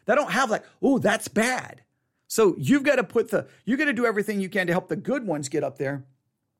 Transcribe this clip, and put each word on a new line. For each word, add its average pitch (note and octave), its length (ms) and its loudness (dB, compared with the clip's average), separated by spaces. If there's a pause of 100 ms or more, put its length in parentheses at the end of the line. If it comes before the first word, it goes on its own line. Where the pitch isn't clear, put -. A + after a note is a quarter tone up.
they G#3 80 2
don't B3+ 180 0
have A#3+ 200 0
like, F3+ 120 -4 (160)
"Oh, B3+ 200 2
that's G#3 280 0
bad." - 540 -4 (460)
So G#3+ 320 4
you've A#3+ 240 2
gotta C4 200 4
put - 280 -2
the, F#3+ 160 0 (180)
you B3+ 120 0
gotta C#4+ 160 2
do A#3 120 0
everything G#3 340 -2
you F#3+ 80 -2
can F#3 200 -2
to F3 60 2
help F3+ 160 -2
the - 60 -4
good A#3 300 -4
ones D3+ 240 -4
get D3 140 -2
up C3 160 -6
there C#3 260 -6 (540)